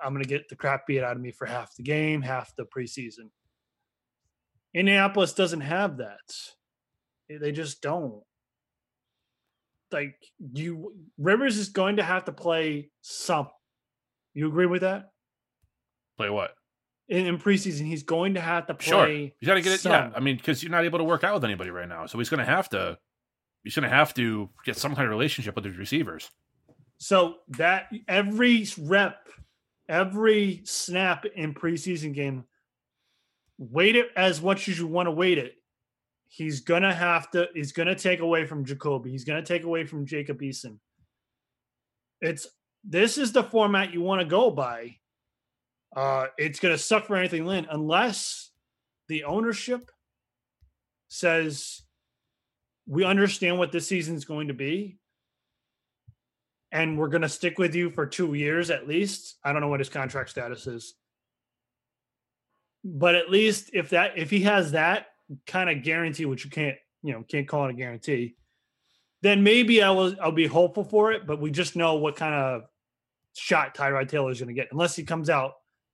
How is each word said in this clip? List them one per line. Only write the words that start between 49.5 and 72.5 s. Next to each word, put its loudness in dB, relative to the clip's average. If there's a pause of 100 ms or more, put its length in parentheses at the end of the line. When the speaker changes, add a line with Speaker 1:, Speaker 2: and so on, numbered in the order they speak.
Speaker 1:
says, -2 (1040)
"We 0
understand 2
what 0
this -4
season's -4
going -6
to -6
be, -6 (1700)
and -2
we're 0
gonna 0
stick -4
with 2
you 0
for -2
two -2
years 0
at -4
least." -4
I -2
don't 0
know -2
what -2
his -4
contract -6
status -10
is. -12 (1900)
But 2
at 2
least 4
if -2
that, 2
if -4
he 2
has 4
that 0 (320)
kind 0
of -2
guarantee, -2
which -4
you -14
can't, -4 (260)
you -6
know, -12
can't -4
call 0
it -4
a -8
guarantee, -6 (880)
then 6
maybe 8
I 8
will, 4
I'll 2
be 4
hopeful 2
for 4
it, -4
but -4
we -4
just -2
know 4
what 0
kind -2
of -2 (720)